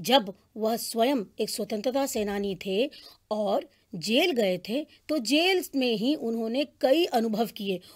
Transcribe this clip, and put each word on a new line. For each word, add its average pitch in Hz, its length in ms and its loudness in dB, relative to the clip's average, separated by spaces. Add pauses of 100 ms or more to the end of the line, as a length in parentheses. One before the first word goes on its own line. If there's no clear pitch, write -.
जब 196 320 4 (240)
वह 220 200 0
स्वयं 233 400 2 (220)
एक 220 100 -2
स्वतंत्रता 226 560 -2
सेनानी 202 600 -2
थे 202 240 0 (420)
और 214 380 -2 (260)
जेल 233 360 2
गए 202 260 0
थे, 233 280 -6 (240)
तो 302 80 0
जेल 311 460 2 (120)
में 247 200 2
ही 240 200 0
उन्होंने 226 500 -4 (160)
कई 294 240 4
अनुभव 226 420 0
किए। 196 320 -6 (160)